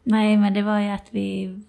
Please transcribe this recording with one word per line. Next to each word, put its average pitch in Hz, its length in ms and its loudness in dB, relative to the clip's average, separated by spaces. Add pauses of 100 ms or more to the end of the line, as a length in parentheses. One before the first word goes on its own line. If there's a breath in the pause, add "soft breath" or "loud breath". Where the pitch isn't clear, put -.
Nej, 214 340 2
men 202 160 4
det 202 80 0
var 208 180 0
ju 202 100 -2
att 196 220 -8
vi 196 580 -6